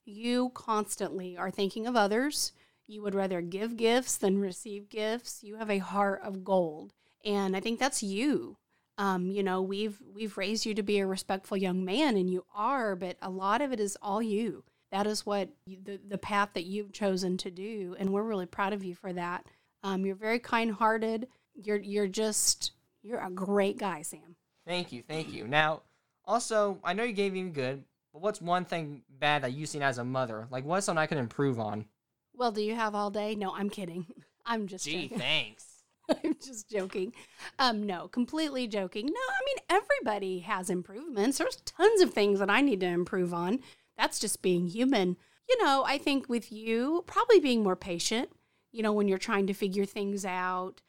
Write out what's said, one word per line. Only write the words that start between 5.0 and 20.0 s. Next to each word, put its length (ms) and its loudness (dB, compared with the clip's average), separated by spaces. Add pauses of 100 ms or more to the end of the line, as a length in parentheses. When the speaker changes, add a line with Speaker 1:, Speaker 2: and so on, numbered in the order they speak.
Speaker 1:
You 120 -14
have 140 -4
a 80 4
heart 460 2
of 200 -8
gold. 500 2 (300)
And 320 2
I 40 -2
think 200 -2
that's 240 0
you. 540 0 (400)
Um, 320 0
you 140 0
know, 180 0
we've, 400 -4 (100)
we've 260 -8
raised 280 -2
you 80 0
to 80 0
be 180 2
a 60 2
respectful 500 -2
young 300 0
man, 320 2
and 140 4
you 140 -2 (100)
are, 400 0
but 260 -8
a 80 -6
lot 320 2
of 100 -2
it 80 -2
is 220 -2
all 220 0
you. 400 -2 (280)
That 140 0
is 200 -2
what 240 0 (160)
you, 180 -16
the, 240 -10
the 100 -4
path 380 0
that 80 0
you've 300 -6
chosen 440 0
to 140 -8
do, 480 -8
and 120 0
we're 120 2
really 240 -2
proud 260 -2
of 100 -4
you 120 -8
for 180 -8
that. 320 -6 (380)
Um, 200 0